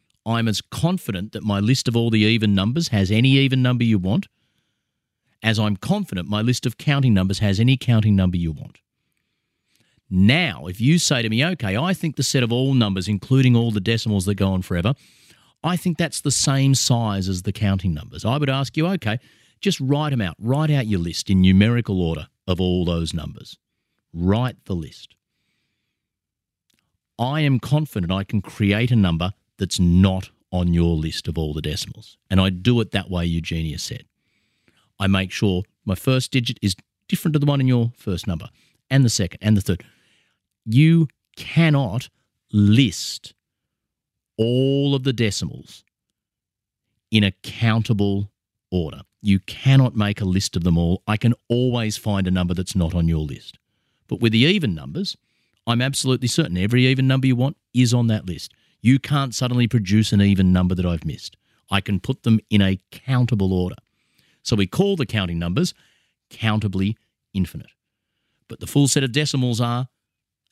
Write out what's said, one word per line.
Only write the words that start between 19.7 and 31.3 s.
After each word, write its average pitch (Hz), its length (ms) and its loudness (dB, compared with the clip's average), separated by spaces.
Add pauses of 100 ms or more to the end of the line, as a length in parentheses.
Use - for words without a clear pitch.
write 143 320 -2
'em 127 100 0
out. 87 180 -4
Write 143 320 0
out 135 160 0
your 101 120 0
list 85 300 -6
in 98 120 4
numerical 101 600 4
order 80 260 -4 (200)
of 90 120 0
all 90 260 0
those 82 280 -2
numbers. 76 440 -12 (540)
Write 101 540 -2
the 98 100 -8
list." - 400 -12 (2000)
I 139 240 -2
am 139 180 4
confident 123 520 -2
I 95 120 -2
can 101 180 -2
create 107 500 0
a 123 40 4
number 90 380 2 (240)
that's 95 220 -4
not 92 500 4 (220)
on 90 220 0
your 85 220 2
list 78 320 -6
of 80 100 -6